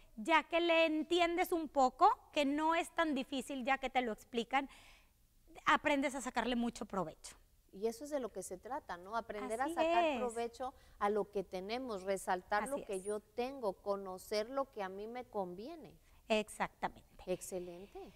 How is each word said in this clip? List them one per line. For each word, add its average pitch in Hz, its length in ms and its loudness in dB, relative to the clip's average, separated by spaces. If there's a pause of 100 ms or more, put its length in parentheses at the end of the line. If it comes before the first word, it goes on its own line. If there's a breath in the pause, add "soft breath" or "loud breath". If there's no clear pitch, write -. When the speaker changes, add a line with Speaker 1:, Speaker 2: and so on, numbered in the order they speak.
(160 loud breath)
Speaker 1:
ya 302 280 4
que 339 180 2
le 330 240 6
entiendes 339 640 2
un 330 160 0
poco, 285 500 6 (140)
que 294 140 2
no 311 280 2
es 339 220 0
tan 320 200 2
difícil 262 500 -4
ya 262 120 2
que 262 120 -4
te 254 120 2
lo 233 120 -2
explican, 247 560 -2 (960 loud breath)
aprendes 285 500 4
a 269 60 -4
sacarle 240 340 0
mucho 240 300 -2
provecho. - 500 -4 (360)
Speaker 2:
Y 196 140 -4
eso 226 180 -2
es 285 60 -10
de 233 100 0
lo 233 120 -2
que 190 100 -6
se 180 160 -6
trata, 226 400 -8
¿no? 190 180 -8
Aprender 220 460 -2
Speaker 1:
Así 302 120 0
Speaker 2:
a - 20 -6
sacar 339 300 6
Speaker 1:
es. 294 140 2
Speaker 2:
provecho 233 540 -4 (240 soft breath)
a 208 120 2
lo 208 220 0
que 196 120 -2
tenemos, 208 600 -6
resaltar 196 640 -2
lo 277 100 -4
Speaker 1:
Así - 80 -10
Speaker 2:
que 202 100 -4
Speaker 1:
es. 185 80 -6
Speaker 2:
yo 208 160 -4
tengo, 247 540 -4
conocer 196 760 -4
lo 269 220 -2
que 214 100 -10
a 185 80 -4
mí 196 180 -8
me 240 180 -10
conviene. 202 680 -8 (360 soft breath)
Speaker 1:
Exactamente. - 1000 -2
Speaker 2:
Excelente. 180 720 -6 (160)